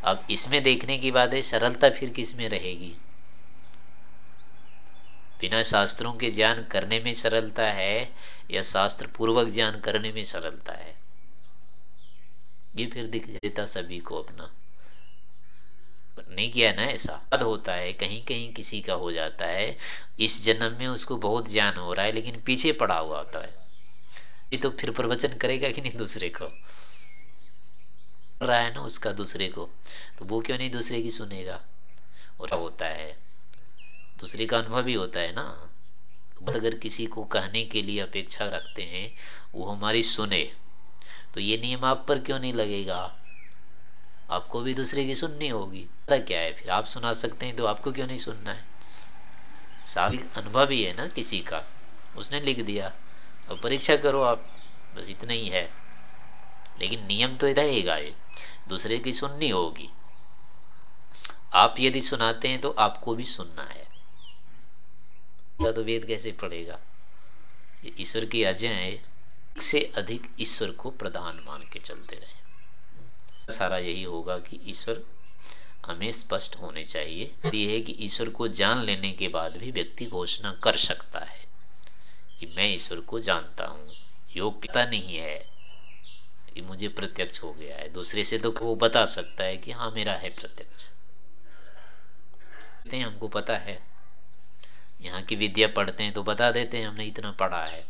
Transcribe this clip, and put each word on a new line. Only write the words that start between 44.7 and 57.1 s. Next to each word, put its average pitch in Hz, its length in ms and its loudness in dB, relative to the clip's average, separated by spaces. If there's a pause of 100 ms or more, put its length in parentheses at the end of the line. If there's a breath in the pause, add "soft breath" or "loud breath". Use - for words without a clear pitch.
दूसरे 135 300 0
की 135 100 0
सुननी 151 340 0
होगी। 95 360 -2 (160)
पता 139 200 6
क्या 87 200 0
है, 80 120 0
फिर - 180 -2
आप 101 160 4
सुना 117 280 0
सकते 117 320 0
हैं 120 100 -4
तो 120 100 0
आपको 107 260 0
क्यों 131 140 -2
नहीं 127 120 -4
सुनना 110 340 -2
है? - 120 -4 (1200 loud breath)
शास्त्रिक 90 520 2
अनुभव 113 320 6
ही 123 120 4
है 92 120 2
ना 135 140 -2
किसी 104 340 0
का, 80 200 -2 (540)
उसने 139 240 -2
लिख 135 200 0
दिया, 101 320 -2 (560 loud breath)
अब 95 120 -2
परीक्षा 135 380 4
करो 139 240 4
आप, 120 240 2 (500)
बस 90 120 -4
इतना 113 240 -2
ही 113 160 0
है। 87 200 2 (1120)
लेकिन 101 260 -2
नियम 117 300 2